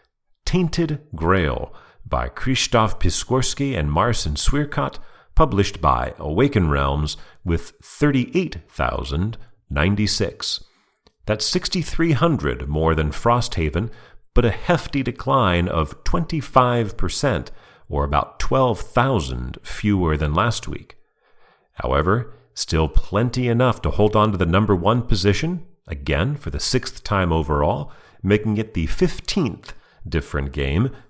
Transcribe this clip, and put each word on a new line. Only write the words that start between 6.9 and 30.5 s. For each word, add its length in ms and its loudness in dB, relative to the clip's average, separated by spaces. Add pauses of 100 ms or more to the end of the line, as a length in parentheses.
with 260 -2 (100)
thirty-eight 760 0 (120)
thousand 680 -4 (320)
ninety-six. 960 -2 (600)
That's 200 -2
sixty-three 680 0
hundred 560 0
more 260 2
than 180 0
Frosthaven, 760 0 (440)
but 120 6
a 60 4
hefty 500 -2
decline 680 2
of 360 -4
twenty-five 960 0
percent, 540 0 (360)
or 160 -2
about 340 -2
twelve 440 2
thousand 840 -2
fewer 540 0
than 180 0
last 320 0
week. 300 -12 (800)
However, 580 0 (200)
still 360 0
plenty 580 2
enough 340 2
to 100 -2
hold 240 2
on 180 4
to 40 -4
the 80 0
number 300 4
one 280 0
position, 600 2 (220)
again 480 -2
for 140 -8
the 100 -6
sixth 440 -2
time 280 0
overall, 600 0 (300)
making 360 2
it 160 -6
the 140 -2
fifteenth 840 -2 (340)
different 440 -4